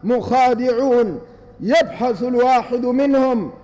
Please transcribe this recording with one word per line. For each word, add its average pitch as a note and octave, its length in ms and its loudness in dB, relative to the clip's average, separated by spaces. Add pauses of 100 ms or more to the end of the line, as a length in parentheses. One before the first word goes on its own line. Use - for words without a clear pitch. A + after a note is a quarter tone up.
مخادعون، A#3+ 1120 0 (420)
يبحث A#3 640 -2
الواحد B3 640 0
منهم C4 640 0 (140)